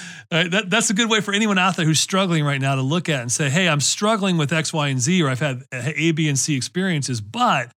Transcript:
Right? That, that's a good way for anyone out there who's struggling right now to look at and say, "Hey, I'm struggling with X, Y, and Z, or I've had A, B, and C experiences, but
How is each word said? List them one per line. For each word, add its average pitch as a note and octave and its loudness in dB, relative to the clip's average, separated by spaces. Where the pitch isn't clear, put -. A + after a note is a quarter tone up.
Right? E3+ 2
That, F#3+ -2
that's A3 2
a A#3 0
good A#3 2
way G#3+ 4
for G3+ -4
anyone G#3 2
out F3+ 2
there E3+ 0
who's D#3 2
struggling F3+ 0
right C#3+ 0
now C#3 2
to C3+ 0
look D3+ 0
at C#3+ 0
and B2 -6
say, D3 0
"Hey, E3+ 2
I'm D3 2
struggling G3+ 0
with C#3+ 0
X, D#3+ -2
Y, D3 0
and C3 -2
Z, E3+ 2
or C#3+ 2
I've B2+ -2
had C3 -4
A, D3 -2
B, D#3 0
and C#3 0
C C#3+ 0
experiences, C#3 -2
but C#3 0